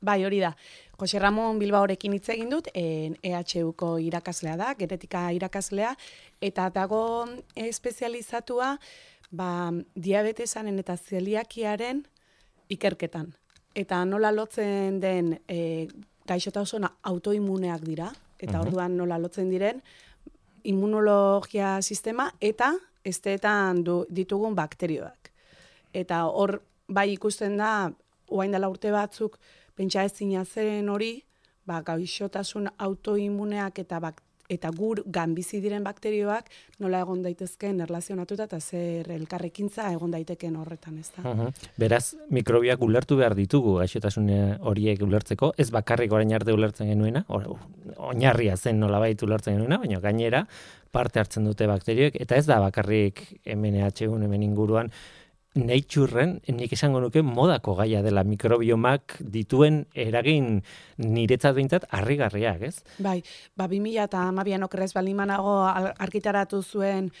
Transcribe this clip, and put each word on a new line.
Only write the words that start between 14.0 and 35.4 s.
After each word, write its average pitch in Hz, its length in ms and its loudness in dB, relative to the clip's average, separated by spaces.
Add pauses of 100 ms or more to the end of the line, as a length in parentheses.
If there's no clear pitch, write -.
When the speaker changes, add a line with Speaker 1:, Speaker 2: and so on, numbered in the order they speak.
Speaker 1:
nola 208 260 2
lotzen 202 680 0
den, 180 480 0
eh, 165 400 -4 (380)
gaixotasun 196 600 -4 (160)
autoimmuneak 190 800 -2
dira, 160 300 -6 (260)
eta 185 220 -4
Speaker 2:
Mhm. 165 60 0
Speaker 1:
orduan 180 300 -2
nola 175 220 -2
lotzen 175 320 -4
diren, 202 300 -2 (840)
immunologia 202 1200 4
sistema 226 480 -4 (100)
eta 220 320 2 (320)
hesteetan 196 800 0
du-, 175 240 0
ditugun 196 480 -2
bakterioak. - 760 -6 (640)
Eta 175 320 -2
hor 202 340 0 (280)
bai 196 240 0
ikusten 202 440 -2
da, 208 360 0 (360)
orain 196 240 -2
dela 190 160 0
urte 190 220 -4
batzuk, 208 480 -2 (380)
pentsa 190 280 0
ezina 196 400 -4
zen 208 440 -4
hori, 220 280 -4 (500)
ba, 165 160 -6
gaixotasun 196 960 -6
autoimmuneak 202 1000 -2
eta 170 220 -8
bak-, 160 220 -8 (200)
eta 170 260 -6
gugan 170 640 -2
bizi 175 320 -4